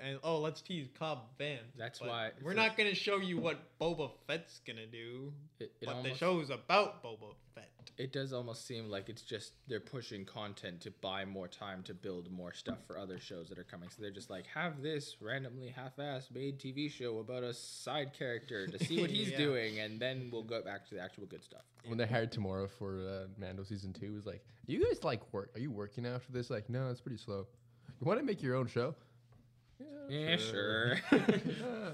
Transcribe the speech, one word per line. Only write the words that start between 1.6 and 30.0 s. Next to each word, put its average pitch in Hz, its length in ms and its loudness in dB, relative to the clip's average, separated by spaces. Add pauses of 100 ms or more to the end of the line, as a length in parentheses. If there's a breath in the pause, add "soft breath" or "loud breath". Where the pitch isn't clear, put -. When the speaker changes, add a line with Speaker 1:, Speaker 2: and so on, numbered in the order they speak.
Speaker 2:
That's 117 200 -4
Speaker 1:
but 123 100 -4
Speaker 2:
why 113 220 0 (120)
Speaker 1:
we're 151 80 -2
Speaker 2:
it's 196 60 2
Speaker 1:
not 220 120 8
Speaker 2:
like 214 80 -2
Speaker 1:
gonna 208 180 6
show 202 220 4
you 185 220 2
what 160 400 -2
Boba 156 320 2 (160)
Fett's 165 400 -2
gonna 113 200 -8
do. 120 460 -8 (260)
Speaker 2:
It, - 220 -6
it 117 60 -4
Speaker 1:
But 139 60 -2
the 123 40 -2
Speaker 2:
almost 131 240 0
Speaker 1:
show's 170 300 4
about 185 520 4
Boba 107 320 -10 (200)
Fett. - 160 -14 (260)
Speaker 2:
It 131 160 -2
does 135 220 0
almost 123 320 -2
seem 113 240 -4
like 98 180 -2
it's 113 140 -8
just - 320 -6 (140)
they're 110 120 0
pushing 110 460 -6
content 95 560 -8
to 107 80 -10
buy 95 340 -2
more 95 240 -6
time 95 360 -8
to 101 100 -10
build 90 360 -6
more 90 220 -6
stuff - 340 -6
for - 120 -8
other 92 200 -6
shows 85 300 -10
that 90 100 -12
are 90 60 -10
coming. 90 240 -12
So - 140 -14
they're 101 80 -4
just 95 180 -12
like, 92 200 -8
"Have 151 340 -2
this 147 400 -2
randomly 127 460 -4
half-assed 131 640 -6
made 135 300 -4
T 131 120 -6
V 143 180 0
show 120 300 -2
about 123 220 -2
a 120 120 0
side 135 580 -2
character 120 540 -2
to 170 180 0
see 165 160 4
what - 100 6
Speaker 1:
<laughs> 185 80 2
Speaker 2:
he's 214 120 2
Speaker 1:
Yeah. 135 80 -2
Speaker 2:
doing, 120 400 4
and 107 200 -2
then 127 320 0
we'll 113 120 -2
go 113 180 0
back 98 280 -6
to 107 60 -10
the 92 60 -4
actual 95 240 -8
good 85 180 -10
stuff." - 200 -18 (240)
Speaker 3:
When 117 100 -2
they 117 100 6
hired 113 260 4
Tamora 98 360 0
for, 98 300 -4 (100)
uh, 95 200 -4 (100)
Mando 95 240 -4
season 95 320 -4
two, 98 180 -6
it - 20 -4
was 104 120 -6
like, 92 180 -6 (220 soft breath)
"You 220 180 4
guys, 466 180 4
like, 123 300 0
work? 101 220 -4
Are 110 60 -4
you 143 100 0
working 104 340 -4
after 123 280 -2
this?" 123 180 0
Like, 107 180 -2
"No, 127 220 2
it's 123 100 -4
pretty 127 160 -4
slow." 98 300 -2 (520 loud breath)
"You 123 80 0
wanna 233 180 6
make 214 180 2
your 127 140 6
own 131 100 6
show?" 120 280 4 (880 soft breath)
"Yeah, 269 60 -12 (240)